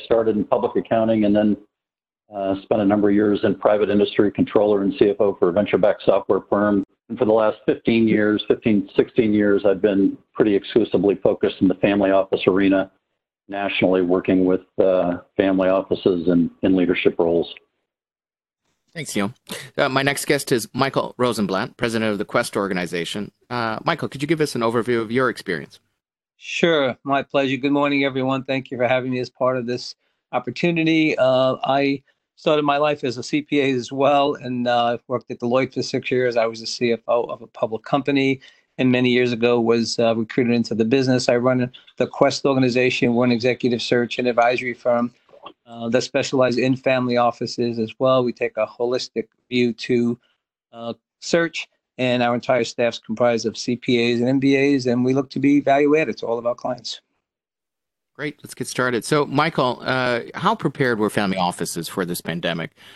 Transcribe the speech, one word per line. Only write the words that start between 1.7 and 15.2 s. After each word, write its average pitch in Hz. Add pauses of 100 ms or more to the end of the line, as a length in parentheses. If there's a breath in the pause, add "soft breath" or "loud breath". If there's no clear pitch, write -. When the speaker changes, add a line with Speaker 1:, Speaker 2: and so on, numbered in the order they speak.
Speaker 1:
uh, 98
spent 113
a 101
number 101
of 101
years 104
in 101
private 104
industry, 104
controller 104
and 95
C 104
F 98
O 101
for 90
a -
venture-backed 98
software 95
firm. 101 (280)
And 113
for 113
the 107
last 110
fifteen 113
years, 104
fifteen, 104
sixteen 107
years, 104
I've 95
been 98 (160)
pretty 110
exclusively 98
focused 101
in 95
the -
family 101
office 95
arena 95 (560)
nationally, 98
working 92
with, 92 (200)
uh, 90 (180)